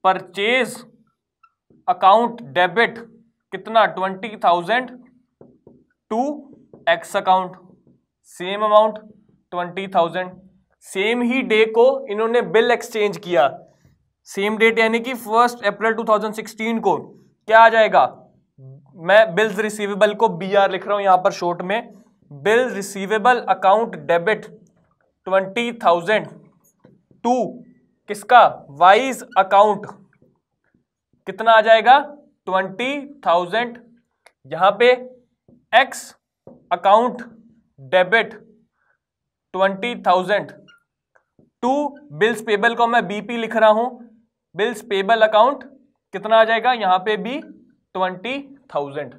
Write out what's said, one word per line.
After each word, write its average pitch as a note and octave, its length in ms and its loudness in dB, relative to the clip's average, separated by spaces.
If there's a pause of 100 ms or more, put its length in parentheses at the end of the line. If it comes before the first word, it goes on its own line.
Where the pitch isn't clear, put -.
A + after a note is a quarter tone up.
परचेज G3+ 720 -2 (1120)
अकाउंट G3+ 540 2 (100)
डेबिट F3+ 460 0 (540)
कितना? A#2 340 0
ट्वेंटी F#3+ 580 -6
थाउजेंड G3 460 0 (1200)
to A3+ 120 -2 (680)
एक्स E3+ 280 -2
अकाउंट, F#3 400 0 (840)
सेम G3+ 240 -6
अमाउंट G#3+ 340 4 (540)
ट्वेंटी F3 360 -8
थाउजेंड। F#3 420 -2 (560)
सेम A3 360 -4
ही B3+ 220 -2
डे A3 240 2
को A#3 180 4 (200)
इन्होंने A3+ 380 -2
बिल A3+ 260 2
एक्सचेंज G#3 480 -2
किया, E3 300 0 (800)
सेम G#3 300 -4
डेट A3+ 200 2
यानी A3+ 220 2
कि B3 160 -8
फर्स्ट A#3 500 0
अप्रैल G#3+ 280 -2
टू A3 100 -8
थाउजेंड G#3+ 300 -2
सिक्सटीन A3 460 -8
को F3+ 160 0
क्या - 640 0
आ A3+ 80 10
जाएगा? G#3 360 4 (960)
मैं F#3 360 2
बिल्स G#3 240 -2
रिसीवेबल G#3 560 -2
को A3 160 0
बीआर F#3+ 400 0
लिख F#3 160 -8
रहा G3+ 80 -4
हूं G3+ 100 -4
यहां F#3 140 4
पर F#3 140 0
शॉर्ट F3 300 -6
में, G#3 300 -6 (380)
बिल G#3 400 0
रिसीवेबल G3+ 800 -2
अकाउंट G3 480 0 (100)
डेबिट F3 400 -2 (800)
ट्वेंटी F#3+ 480 -2
थाउजेंड F3+ 520 0 (1000)
to B3 100 2 (720)
किसका? G#3 380 4 (240)
वाइज G3+ 520 2 (160)
अकाउंट G3 480 2 (1400)
कितना A3+ 260 0
आ A3 80 8
जाएगा? A3+ 380 6 (480)
ट्वेंटी G3 800 -6
थाउजेंड। F3+ 520 -2 (720)
यहां F3 220 2
पे A#3+ 180 4 (800)
एक्स C4 420 0 (580)
अकाउंट G3+ 500 2 (560)
डेबिट F3+ 540 0 (1200)
ट्वेंटी G3 480 -2
थाउजेंड F#3 480 0 (1120)
to B3 100 -2 (420)
बिल्स A3+ 280 0
पेबल A3+ 320 -2
को A#3 120 0
मैं A#3 200 0
बीपी G#3 300 -10
लिख A3+ 200 -6
रहा G#3+ 140 4
हूं, A3+ 180 0 (640)
बिल्स A3+ 300 -4
पेबल G#3+ 380 0
अकाउंट A3 420 2 (500)
कितना G#3+ 220 0
आ A3 80 6
जाएगा? A3+ 300 0
यहां F#3+ 260 0
पे G#3+ 180 -2
भी A#3 220 -8
ट्वेंटी F#3 1000 -8 (340)
थाउजेंड। C#3+ 440 -8